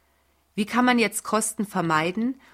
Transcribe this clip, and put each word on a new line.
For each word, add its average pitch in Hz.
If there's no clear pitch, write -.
Wie 208
kann 240
man 247
jetzt 208
Kosten 214
vermeiden 180